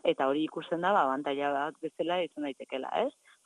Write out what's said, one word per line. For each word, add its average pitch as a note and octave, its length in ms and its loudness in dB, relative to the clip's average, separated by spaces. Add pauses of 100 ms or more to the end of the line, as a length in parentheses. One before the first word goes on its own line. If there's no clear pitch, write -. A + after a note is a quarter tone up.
eta D3+ 240 2
hori D3 180 2
ikusten E3 380 -4
da, F#3 80 4
ba, F3 160 6
abantaila C#3+ 480 0
bat C#3+ 260 -2
bezala E3+ 440 -2
izan D3 240 -6
daitekela, - 420 -8 (160)
ez? - 380 -14